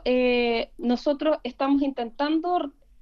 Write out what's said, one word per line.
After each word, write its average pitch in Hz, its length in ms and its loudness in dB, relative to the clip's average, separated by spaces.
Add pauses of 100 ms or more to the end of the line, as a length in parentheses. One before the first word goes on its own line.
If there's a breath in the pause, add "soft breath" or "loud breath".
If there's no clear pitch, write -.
eh, 247 720 2
nosotros 294 640 0
estamos 269 400 0
intentando 294 920 -2 (300)